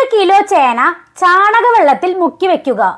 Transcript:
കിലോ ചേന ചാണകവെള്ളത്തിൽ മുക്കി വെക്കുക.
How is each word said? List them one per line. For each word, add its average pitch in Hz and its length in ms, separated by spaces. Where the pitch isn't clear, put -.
കിലോ 392 260
ചേന 269 420
ചാണകവെള്ളത്തിൽ 370 1000
മുക്കി 349 240
വെക്കുക. 262 340